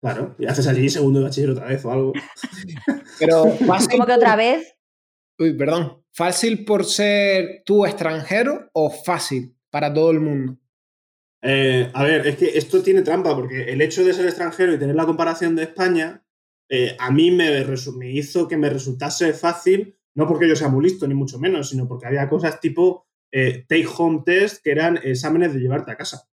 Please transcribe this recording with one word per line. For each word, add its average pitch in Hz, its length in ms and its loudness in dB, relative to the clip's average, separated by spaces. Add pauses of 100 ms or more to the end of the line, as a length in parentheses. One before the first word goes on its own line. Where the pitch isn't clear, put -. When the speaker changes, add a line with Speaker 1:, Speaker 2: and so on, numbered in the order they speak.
Speaker 1:
Claro, 123 380 -8
y 127 60 -4
haces 143 220 0
allí 131 220 2
segundo 139 300 2
de 135 60 2
bachiller 135 260 -2
otra 127 160 -6
vez 135 180 -6
o 135 60 -4
algo. 135 220 -2
Speaker 2:
<laughs> - 1040 -10
Speaker 3:
Pero 160 260 4 (200)
fácil 196 260 2
Speaker 2:
¿Cómo 247 140 2
que 240 80 0
Speaker 3:
por 247 40 6
Speaker 2:
otra 233 180 6
vez? 247 400 0 (640)
Speaker 3:
Uy, 160 140 2
perdón. 151 500 -2 (100)
¿Fácil 208 520 -2
por 202 180 2
ser 202 800 0
tú 202 220 4
extranjero 185 880 -2
o 156 160 2
fácil - 680 -4 (140)
para 147 240 -2
todo 160 160 4
el 160 100 4
mundo? 139 380 -4 (840)
Speaker 1:
Eh, 131 500 2
a 135 100 0
ver, 151 220 2
es 143 120 0
que 156 200 2
esto 185 240 2
tiene 190 220 4
trampa, 165 320 0
porque 123 360 -6
el 135 100 0
hecho 170 220 2
de 185 100 4
ser 180 120 0
extranjero 175 480 0
y 139 60 -2
tener 143 160 -2
la 160 100 0
comparación 165 500 0
de 160 80 -2
España, 180 640 -2 (440)
eh, 123 280 -2
a 127 140 -4
mí 156 180 6
me 156 340 2
resu-, 131 320 -8
me 127 160 -12
hizo 147 360 -4
que 165 100 -4
me 147 120 0
resultase 143 640 -4
fácil, 185 640 0 (200)
no 151 120 0
porque 165 220 2
yo 151 60 4
sea 143 140 -2
muy 135 140 2
listo, 180 240 0
ni 139 60 -2
mucho 131 240 -4
menos, 151 320 -2
sino 131 180 -4
porque 120 200 -12
había 139 200 -2
cosas 156 320 -2
tipo, 175 460 0 (260)
eh, 127 380 -2
take 160 160 2 (120)
home 160 280 0
test, 196 380 0
que 151 80 0
eran 165 320 0
exámenes 151 500 0
de 131 60 -2
llevarte 127 320 -2
a 110 60 -12
casa. 143 400 -14